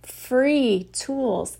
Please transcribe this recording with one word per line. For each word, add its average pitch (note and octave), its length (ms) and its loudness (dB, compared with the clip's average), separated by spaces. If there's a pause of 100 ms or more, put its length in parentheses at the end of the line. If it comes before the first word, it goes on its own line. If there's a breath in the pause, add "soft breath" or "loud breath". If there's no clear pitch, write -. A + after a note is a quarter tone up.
free B3+ 880 2
tools C4 680 -4